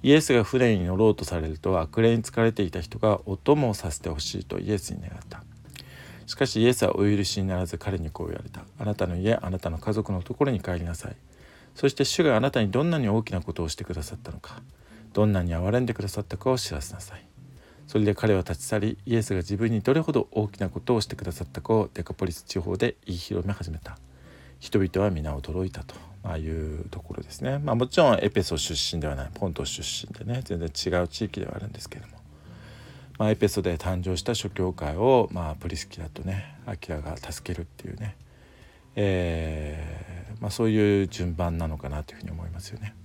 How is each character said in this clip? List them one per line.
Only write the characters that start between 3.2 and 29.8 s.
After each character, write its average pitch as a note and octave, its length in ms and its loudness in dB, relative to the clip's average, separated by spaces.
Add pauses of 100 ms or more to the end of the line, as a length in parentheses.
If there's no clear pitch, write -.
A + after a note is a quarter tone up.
お F#2+ 100 -2
供 C3+ 360 4
を - 20 0
さ F2+ 160 -6
せ D#2 100 -8
て - 100 -6
ほ D#2 100 -4
し - 220 -6
い - 40 -10
と - 140 -6
イ G2 120 -2
エ G#2 60 2
ス - 140 -6
に - 100 -6
願 E2+ 80 -10
っ - 40 -12 (140)
た。 - 160 -16 (840)
し - 80 -8
か C#3 100 2
し A2 160 0
イ A#2 60 8
エ B2 60 8
ス A2 120 2
は - 100 2
お - 40 0
許 G2+ 240 4
し F#2+ 180 -2
に F#2+ 60 0
な F2+ 100 0
ら F2+ 80 0
ず、 E2 120 -6
彼 F#2+ 200 -4
に D#2+ 140 -4
こ - 140 -8
う - 20 -6
言 E2 80 -6
わ - 80 -8
れ - 60 -12
た。 - 140 -14 (140)
「あ - 80 -6
な G#2 80 0
た F#2+ 140 0
の F2 80 -2
家、 G2 260 2
あ F2 80 -4
な F#2 100 -2
た E2+ 100 -4
の E2 100 -4
家 - 140 -2
族 G#2+ 180 -2
の F2+ 100 0
と A#2+ 140 -8
こ C#3+ 100 4
ろ C#3 60 2
に G2+ 80 0
帰 F2+ 140 -4
り E2+ 120 -2
な E2+ 80 -4
さ C#2 160 -10
い。 - 60 -12 (580)
そ - 160 4
し - 60 0
て C#3 100 2
主 - 180 2
が C3 140 8
あ - 20 6
な - 120 2
た A#2 100 2
に G2+ 80 4
ど B2 140 2
ん E3+ 80 2
な D#3+ 80 2
に A#2 100 2
大 A2 140 4
き - 100 -6
な F2 80 -2
こ - 120 -6
と E2+ 100 -2
を D#2+ 60 -2
し - 60 -6
て - 80 -10
く F2 120 -8
だ D#2 80 -6
さ - 120 -10
っ - 40 -12
た - 120 -12
の - 80 -10
か、 - 220 -18 (520)
ど G#2 120 4
ん G#2 80 4
な F#2 80 2
に F2 140 0
憐 F2+ 160 0
れ A#2+ 80 4
ん B2+ 60 2
で A#2 80 -2
く - 80 -6
だ G2 80 -2
さ G2+ 120 -4
っ - 40 -4
た - 120 -8
か C3 140 0
を B2+ 60 4
知 - 160 -4
ら C#2+ 80 -6
せ - 120 -12
な - 80 -14
さ - 160 -16
い。」 - 80 -20 (640)
そ - 100 0
れ G#2+ 60 6
で G#2 100 6
彼 G#2+ 200 4
は F#2 80 4
立 - 160 -2
ち - 80 -10
去 A2 140 0
り、 G#2+ 260 0
イ A#2 100 2
エ A2+ 60 4
ス G#2 120 -2
が F#2+ 40 2
自 F2+ 180 -2
分 A2+ 160 2
に A2+ 80 2
ど B2+ 140 4
れ D#3+ 80 4
ほ D#3 100 -2
ど C3+ 200 2
大 G#2 180 0
き - 80 -14
な F#2+ 100 -2
こ - 140 -6
と B2 140 2
を A2 40 4
し G#2 60 0
て - 100 -8
く - 80 -10
だ F2 80 -4
さ E2 140 -6
っ - 20 -16
た - 140 -10
か - 120 0
を G#2+ 200 4
デ F2 100 -6
カ - 100 -8
ポ - 120 -2
リ F2 80 -2
ス - 100 -12
地 - 160 -4
方 F2+ 160 -2
で A2 300 0
言 F2+ 100 -6
い - 20 -8
広 F2+ 300 -4
め G2+ 60 -2
始 E2+ 180 -8
め D#2+ 60 -8
た。 - 200 -14 (600)
人 - 200 2
々 F#2+ 220 2
は G#2 80 4
皆 D2+ 240 -2
驚 D#2+ 320 -4
い F#2 60 -6
た D2 140 -10
と、 - 100 -16 (260)
ま F#2 120 -6
あ、 D#2+ 40 -4
い D#2 120 -6
う D#2 400 -6
と - 100 -10
こ - 140 -12
ろ - 100 -8
で - 80 -16
す - 80 -16
ね。 C#3 200 -2
ま C#3+ 120 -2
あ、 A#2 40 2
も B2 120 4
ち - 100 0
ろ D3+ 140 10
ん G2+ 100 6
エ G2+ 80 4
ペ F#2+ 140 2
ソ E2 140 -2
出 - 380 -2
身 E2 60 0
で D2+ 60 -2
は D2 80 -2
な C#2 120 -6
い、 - 60 -10
ポ G2+ 140 -4
ン E2 60 -4
ト - 100 -4
出 - 180 -6